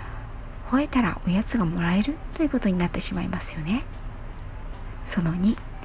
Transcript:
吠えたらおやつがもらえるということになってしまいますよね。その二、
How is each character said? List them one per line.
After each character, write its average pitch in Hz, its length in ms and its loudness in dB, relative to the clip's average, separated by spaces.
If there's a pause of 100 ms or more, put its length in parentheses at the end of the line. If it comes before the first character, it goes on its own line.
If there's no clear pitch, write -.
(720)
吠 269 120 4
え 311 60 -2
た 254 140 4
ら 165 240 2
お 180 40 2
や 196 140 4
つ - 140 0
が 180 80 4
も 170 160 0
ら 175 120 4
え 202 80 6
る 294 120 0 (180)
と - 100 -2
い 311 40 6
う - 20 4
こ 262 100 0
と 220 100 2
に 180 100 4
な 175 80 4
っ - 40 0
て - 100 0
し - 140 6
ま 180 80 -2
い 180 60 -2
ま 180 120 -2
す - 160 -2
よ 160 40 -6
ね。 180 240 0 (1200)
そ - 160 0
の 165 140 4
二、 196 220 4 (280)